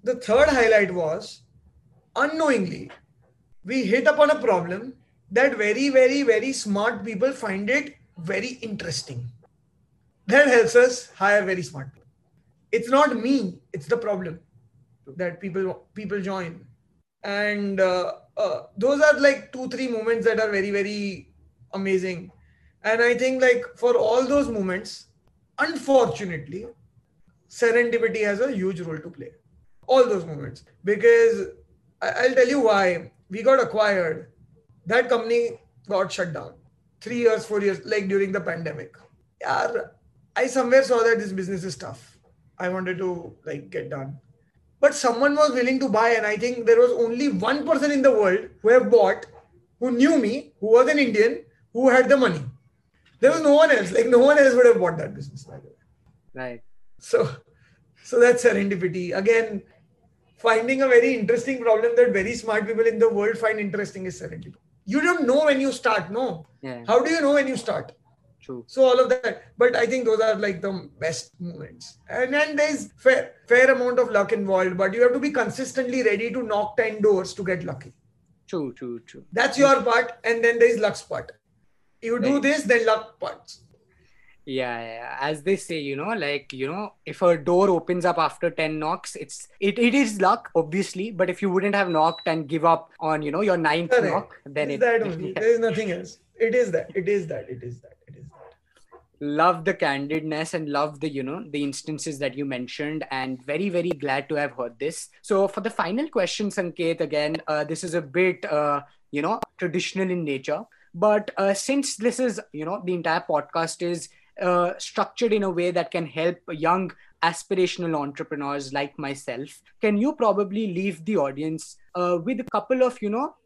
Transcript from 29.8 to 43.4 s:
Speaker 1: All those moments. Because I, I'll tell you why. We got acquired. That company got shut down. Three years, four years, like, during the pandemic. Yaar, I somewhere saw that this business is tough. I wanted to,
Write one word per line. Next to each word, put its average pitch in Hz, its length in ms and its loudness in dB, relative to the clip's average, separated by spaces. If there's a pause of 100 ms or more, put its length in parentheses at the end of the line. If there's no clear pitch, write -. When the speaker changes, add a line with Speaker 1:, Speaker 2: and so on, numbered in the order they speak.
Speaker 1:
All 254 180 6
those 196 200 -2
moments. 147 400 -14 (200)
Because 226 640 4 (520)
I, - 80 -4
I'll 254 260 0
tell 247 140 6
you 277 120 2
why. 196 520 2 (180)
We 208 120 -8
got 262 200 4
acquired. 202 720 -2 (540)
That 247 220 2
company 233 520 0 (280)
got 185 240 -2
shut 180 200 -6
down. 107 220 -12 (460)
Three 240 180 -8
years, 220 260 2
four 208 160 -4
years, 196 240 -2
like, 208 240 -4
during 196 240 0
the 202 80 -2
pandemic. 165 540 -10 (500)
Yaar, - 460 -4 (460)
I 254 100 0
somewhere 262 360 4
saw 240 200 2
that 226 160 4
this 202 140 -6
business 190 320 -6
is 185 120 -10
tough. - 420 -18 (400)
I 180 100 -6
wanted 185 300 -6
to, 175 360 -8 (100)